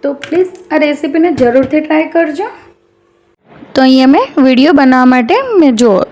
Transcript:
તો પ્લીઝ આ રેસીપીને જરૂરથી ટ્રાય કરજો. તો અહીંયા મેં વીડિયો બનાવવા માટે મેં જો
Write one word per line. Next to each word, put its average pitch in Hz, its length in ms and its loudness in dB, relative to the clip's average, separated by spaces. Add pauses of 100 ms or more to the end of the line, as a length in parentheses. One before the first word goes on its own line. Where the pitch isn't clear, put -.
તો 277 100 -6 (100)
પ્લીઝ 370 300 -4 (200)
આ 311 100 0
રેસીપીને 302 460 -2 (120)
જરૂરથી 262 420 0
ટ્રાય 311 300 -2
કરજો. 330 340 -4 (1300)
તો 269 100 0
અહીંયા 262 320 4
મેં 466 100 0 (200)
વીડિયો 262 340 2
બનાવવા 254 320 2
માટે 254 240 0 (240)
મેં 269 220 2
જો 240 100 2 (200)